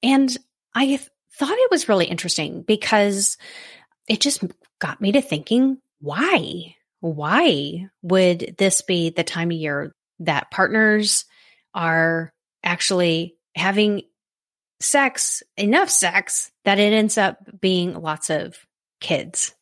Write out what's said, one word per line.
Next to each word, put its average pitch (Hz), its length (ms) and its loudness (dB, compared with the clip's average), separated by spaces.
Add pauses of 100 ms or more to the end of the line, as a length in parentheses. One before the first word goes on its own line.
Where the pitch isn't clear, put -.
And 269 340 2 (360)
I 262 140 2
th-, 269 220 -2 (220)
thought 302 260 -2
it 508 140 4
was 349 160 0
really 196 200 2
interesting 165 540 -6
because 202 760 0 (720)
it 220 100 0
just - 240 -2 (360)
got - 200 -8
me 202 140 -2
to 277 80 4
thinking, 254 560 0 (240)
why? 170 760 -4 (240)
Why 165 880 0 (140)
would 180 560 2
this 196 240 2
be 170 300 -2
the 165 120 -2
time 170 280 -4
of 165 60 -6
year 147 380 -8 (240)
that 160 320 -4
partners 214 720 2 (500)
are 165 600 0 (280)
actually 175 760 0 (180)
having 196 460 0 (800)
sex, - 600 0 (140)
enough 208 340 2
sex, - 600 -2 (140)
that 196 140 4
it 208 120 4
ends 214 260 2
up 196 220 0 (220)
being 180 320 0
lots 160 360 -8
of 156 280 -4 (420)
kids? - 640 -4